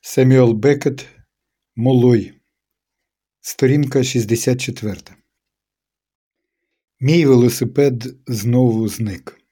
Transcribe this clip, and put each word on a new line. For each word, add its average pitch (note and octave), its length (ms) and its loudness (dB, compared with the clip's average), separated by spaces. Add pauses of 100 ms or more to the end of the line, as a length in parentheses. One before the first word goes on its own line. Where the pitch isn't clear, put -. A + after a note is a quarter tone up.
(120)
Семюел B2+ 420 4
Бекет, C#3+ 520 -2 (680)
Молой. A#2+ 560 2 (1080)
Сторінка C3+ 640 -2
шістдесят A#2+ 560 -2
четверта. - 560 -12 (1800)
Мій D#3 260 2
велосипед B2+ 920 0 (100)
знову A#2 600 0
зник. G2 520 -10 (120)